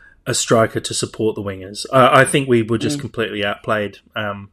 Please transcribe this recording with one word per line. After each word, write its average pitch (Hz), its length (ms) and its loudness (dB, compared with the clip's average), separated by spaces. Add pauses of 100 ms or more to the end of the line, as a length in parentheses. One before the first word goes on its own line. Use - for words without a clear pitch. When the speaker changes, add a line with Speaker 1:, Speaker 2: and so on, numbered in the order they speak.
(260)
Speaker 1:
a 123 80 -4
striker 113 460 0
to - 140 -8
support 107 420 -4
the 107 80 -8
wingers. 98 480 -10
I, 131 300 6
I 131 40 6
think 135 220 0
we 120 140 6
were 110 160 -2
just 127 220 -2
Speaker 2:
Mm. - 20 -8
Speaker 1:
completely 107 420 -4
outplayed. 104 540 -4 (180)
Um, 101 380 -8